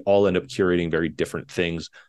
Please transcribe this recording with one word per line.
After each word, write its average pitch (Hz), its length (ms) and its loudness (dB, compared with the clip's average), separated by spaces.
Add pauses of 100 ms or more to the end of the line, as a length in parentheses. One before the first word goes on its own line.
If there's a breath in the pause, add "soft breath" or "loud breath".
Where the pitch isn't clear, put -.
all 101 220 4
end 92 80 0
up - 120 -2
curating 87 440 0
very 80 180 0
different 80 400 -6
things, 85 400 -4 (200 loud breath)